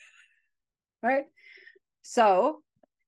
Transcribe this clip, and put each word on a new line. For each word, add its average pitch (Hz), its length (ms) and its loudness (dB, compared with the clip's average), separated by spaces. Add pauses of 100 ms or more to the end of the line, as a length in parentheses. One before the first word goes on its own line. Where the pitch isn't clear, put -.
(1040)
Right? 269 220 -2 (760)
So 226 600 0 (460)